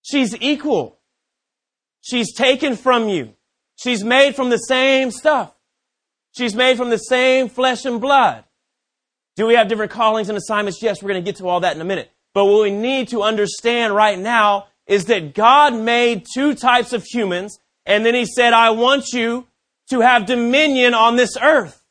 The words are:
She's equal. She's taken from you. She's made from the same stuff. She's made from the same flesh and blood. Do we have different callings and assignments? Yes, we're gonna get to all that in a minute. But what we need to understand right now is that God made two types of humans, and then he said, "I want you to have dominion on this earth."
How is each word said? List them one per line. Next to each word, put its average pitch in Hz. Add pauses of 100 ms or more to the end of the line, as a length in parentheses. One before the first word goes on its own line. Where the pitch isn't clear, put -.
She's 247
equal. 240 (1000)
She's 240
taken 262
from 233
you. 147 (420)
She's 233
made 262
from 254
the 233
same 262
stuff. 269 (800)
She's 240
made 254
from 240
the 220
same 254
flesh 254
and 240
blood. 233 (880)
Do 214
we 233
have 220
different 214
callings 220
and 208
assignments? 208
Yes, 208
we're 196
gonna 185
get 190
to 185
all 180
that 170
in 156
a 165
minute. 185 (220)
But 202
what 208
we 202
need 240
to 220
understand 220
right 208
now 208 (180)
is 190
that 175
God 262
made 233
two 277
types 247
of 220
humans, 196 (280)
and 208
then 233
he 240
said, 240
"I 226
want 240
you 240 (400)
to 254
have 240
dominion 247
on 233
this 247
earth." 254